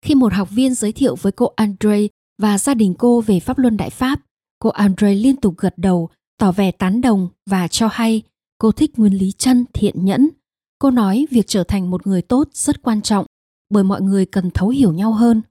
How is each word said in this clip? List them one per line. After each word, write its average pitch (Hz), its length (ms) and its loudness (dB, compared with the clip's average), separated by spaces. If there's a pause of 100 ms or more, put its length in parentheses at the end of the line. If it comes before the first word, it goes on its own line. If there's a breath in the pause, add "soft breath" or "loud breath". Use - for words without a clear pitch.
Khi 302 120 -2
một 247 180 2
học 185 180 -4
viên 254 240 0
giới 220 180 -6
thiệu 269 220 -2
với 196 180 -4
cô - 240 -2
Andre 208 500 0 (320)
và 208 200 0
gia 277 160 -2
đình 208 240 2
cô 240 220 2
về 214 200 0
pháp 254 180 -6
luân 240 180 2
Đại - 140 -4
Pháp, 269 300 -4 (380)
cô 220 120 -2
Andre 202 440 2
liên 247 220 2
tục 190 200 -2
gật 185 200 -2
đầu, 175 320 0 (300)
tỏ 190 140 2
vẻ 190 180 0
tán 196 300 -2
đồng 202 280 0 (180)
và 185 220 -2
cho 220 240 -2
hay 226 300 -2 (360)
cô 220 140 2
thích - 260 -2
nguyên 202 200 4
lý 190 140 -2
chân 247 400 0
thiện 190 320 -2
nhẫn. 214 240 2 (500)
Cô 277 120 2
nói 233 400 0
việc 233 160 2
trở 185 180 -2
thành 190 260 -4
một 180 160 -6
người 190 160 0
tốt 269 300 0
rất - 300 -4
quan 214 200 -2
trọng, 202 240 -2 (440)
bởi 202 140 2
mọi 190 180 -2
người 190 240 0
cần 185 240 -4
thấu 180 180 -2
hiểu 247 240 2
nhau 202 200 -2
hơn. 226 380 2